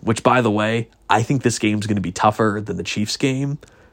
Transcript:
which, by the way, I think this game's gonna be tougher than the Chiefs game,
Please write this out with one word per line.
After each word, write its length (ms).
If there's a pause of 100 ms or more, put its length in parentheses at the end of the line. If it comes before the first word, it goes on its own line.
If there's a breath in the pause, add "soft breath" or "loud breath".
which, 220
by 180
the 100
way, 380 (200)
I 140
think 200
this 160
game's 280
gonna 140
be 100
tougher 520
than 140
the 60
Chiefs 340
game, 420 (340 soft breath)